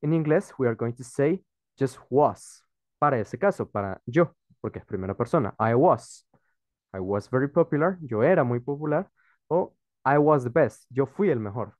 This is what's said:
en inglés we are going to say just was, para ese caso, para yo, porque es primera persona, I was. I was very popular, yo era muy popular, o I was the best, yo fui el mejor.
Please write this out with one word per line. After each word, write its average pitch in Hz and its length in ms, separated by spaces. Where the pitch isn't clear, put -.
en 151 120
inglés 160 440
we 127 100
are 117 80
going 117 180
to 123 100
say 160 400
just 135 220
was, 127 540
para 139 200
ese 110 180
caso, 196 320
para 98 360
yo, 160 300
porque - 180
es - 60
primera 95 300
persona, 120 440
I 113 140
was. 135 540
I 98 60
was 98 300
very 135 200
popular, 165 520
yo 117 220
era 165 200
muy 120 160
popular, 147 500
o 175 280
I 135 120
was 147 260
the 123 60
best, 131 400
yo 131 180
fui 202 220
el 131 100
mejor. 104 400